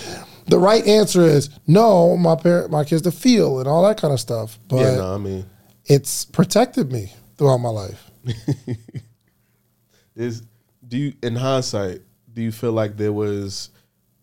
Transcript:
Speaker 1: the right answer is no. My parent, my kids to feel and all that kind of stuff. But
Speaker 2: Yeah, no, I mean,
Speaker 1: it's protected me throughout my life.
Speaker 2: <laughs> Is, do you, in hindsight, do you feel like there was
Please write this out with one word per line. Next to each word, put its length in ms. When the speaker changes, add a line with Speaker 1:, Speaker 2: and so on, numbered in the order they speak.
Speaker 1:
the 100
right 280
answer 360
is 280
no. 500
My 180
parent, 360
my 120
kids 200
to 80
feel 480
and 80
all 160
that 180
kind 100
of 80
stuff. 380
But 120
Speaker 2:
Yeah, 160
no, 180
I 60
mean, 260
Speaker 1:
it's 400
protected 680
me 220
throughout 220
my 100
life. 400
Speaker 2:
<laughs> 1900
Is, 260
do 100
you, 240
in 140
hindsight, 680
do 80
you 100
feel 200
like 260
there 160
was 560